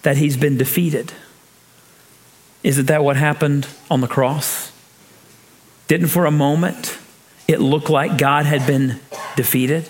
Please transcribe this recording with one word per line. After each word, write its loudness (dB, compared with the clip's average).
that 2
he's 2
been 2
defeated. -2
Isn't 2
that 2
what 2
happened 0
on 2
the -2
cross? -2
Didn't 2
for 0
a 2
moment -2
it 2
look 0
like 2
God 2
had 2
been 0
defeated? 0